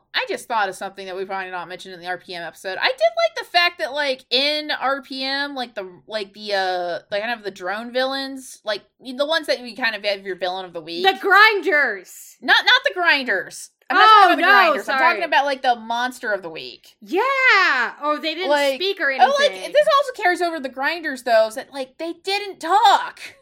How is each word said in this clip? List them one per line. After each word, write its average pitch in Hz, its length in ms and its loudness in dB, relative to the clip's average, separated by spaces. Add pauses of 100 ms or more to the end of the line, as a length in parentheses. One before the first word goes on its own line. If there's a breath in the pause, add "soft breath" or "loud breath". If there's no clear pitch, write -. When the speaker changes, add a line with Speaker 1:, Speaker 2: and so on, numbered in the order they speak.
(140)
Speaker 1:
I 508 160 -2
just - 180 -6
thought 214 220 0
of 185 60 -10
something 196 300 -12
that 185 120 -10
we 190 80 -6
probably 190 260 -8
not 175 160 -10
mentioned 180 260 -14
in 175 60 -16
the 170 80 -14
R 180 100 -6
P 180 160 -14
M 170 80 -10
episode. 180 400 -10
I 285 60 2
did 523 140 -2
like 659 360 0
the - 140 -10
fact 349 280 2
that, 269 140 -4
like, 277 380 -4
in 294 400 0
R 269 320 -2
P 262 200 -10
M, 277 300 -4
like, 240 220 -10
the, 185 320 -12
like, 202 260 -8
the, 208 200 -8
uh, 180 460 -2 (120)
the 202 80 -2
kind 226 120 -6
of 214 120 -8
the 220 80 -8
drone 208 420 -8
villains, 269 680 -6
like, 208 200 -6 (160)
the 254 260 -4
ones 311 220 -2
that 254 140 -2
we 240 140 -14
kind 226 200 -2
of 202 80 -10
have 196 220 -2
your 185 120 -6
villain 185 280 -6
of 175 80 -16
the 170 80 -10
week. 170 240 -4
Speaker 2:
The 190 140 2
Grinders! 330 1200 0
Speaker 1:
Not, 370 240 2
not 494 200 4
the 466 80 -2
Grinders. 302 760 -2 (200)
I'm - 80 2
not 415 60 6
Speaker 2:
Oh, 440 40 8
Speaker 1:
talking 427 160 10
about 349 120 6
the 294 60 0
Speaker 2:
no, 349 60 4
Speaker 1:
Grinders. 370 420 4
I'm 269 80 0
Speaker 2:
sorry. 311 140 4
Speaker 1:
talking 349 120 -2
about, 294 220 2
like, 269 160 -4
the 247 140 2
monster 233 560 -6
of 190 100 -2
the 170 80 -10
week. 131 520 -16
Speaker 2:
Yeah! 370 1000 2
Oh, 294 200 -2
they 320 120 -4
didn't 330 160 -4
Speaker 1:
Like, 285 260 2
Speaker 2:
speak 381 240 -4
or 285 120 0
Speaker 1:
oh, 523 280 4
like, 571 120 2
Speaker 2:
anything. - 220 -10
Speaker 1:
this 587 140 4 (100)
also 523 240 -2
carries 359 200 0
over 339 140 -4
to 285 80 -10
the 262 60 -6
Grinders, 285 540 -6
though, 220 240 4
is 214 80 -8
that, 262 180 -12
like, 262 240 -10
they 330 160 -6
didn't 392 480 -6
talk. 381 580 4 (220)